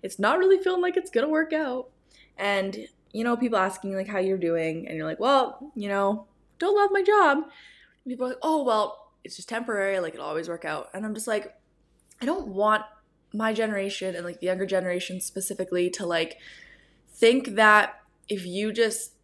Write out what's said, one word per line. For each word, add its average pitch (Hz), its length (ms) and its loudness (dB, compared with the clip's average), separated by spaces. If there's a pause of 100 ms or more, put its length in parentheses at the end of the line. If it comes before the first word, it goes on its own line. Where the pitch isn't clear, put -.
It's - 180 -8
not 233 180 2
really 381 200 6
feeling 370 220 0
like 359 160 0
it's 359 140 -4
gonna 269 180 0
work 311 240 0
out." 262 380 -4 (480)
And, 196 480 -2 (260)
you 220 120 -4
know, 240 120 0
people 226 220 0
asking, 196 380 -2
like, 190 100 -4
how 202 140 -4
you're 190 180 0
doing, 165 480 -2
and 160 100 -10
you're 156 100 -6
like, 160 120 -6
"Well, 262 560 0
you 202 140 -6
know, 202 400 0 (320)
don't 403 160 2
love 403 160 2
my 392 100 2
job." 359 360 4
And - 760 -12
people 254 140 -6
are 247 40 -4
like, 254 120 -10
"Oh, 311 200 2
well, 220 500 0 (120)
it's - 100 -14
just - 140 -16
temporary, 208 500 -2
like, 165 160 -4
it'll 147 120 -10
always 156 220 -4
work 170 160 -8
out." 151 300 -6
And 196 100 -6
I'm 214 100 -6
just 220 120 -10
like, 214 260 -4 (720)
I 240 40 -2
don't 311 220 -2
want 208 360 2 (480)
my 220 200 0
generation 202 640 -2
and, 175 100 -8
like, 175 140 -10
the 175 80 -6
younger 185 200 0
generation 185 540 -2
specifically 185 680 -2
to, 180 160 -6
like, 165 320 -2 (680)
think 233 480 4
that 214 400 6 (340)
if 190 160 -6
you 202 260 -4
just 220 520 0